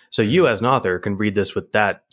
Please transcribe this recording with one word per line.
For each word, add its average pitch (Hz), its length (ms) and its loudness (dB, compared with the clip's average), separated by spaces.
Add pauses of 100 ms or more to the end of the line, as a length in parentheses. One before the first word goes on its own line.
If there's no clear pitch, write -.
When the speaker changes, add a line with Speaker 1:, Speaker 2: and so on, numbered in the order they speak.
(100)
Speaker 1:
So - 120 -2
you 131 200 2
Speaker 2:
Mm-hmm. 139 100 4
Speaker 1:
as 98 80 -2
an 113 60 0
author 113 320 0
can 101 180 -6
read 104 180 -2
this 101 200 -2
with - 180 -8
that 104 400 0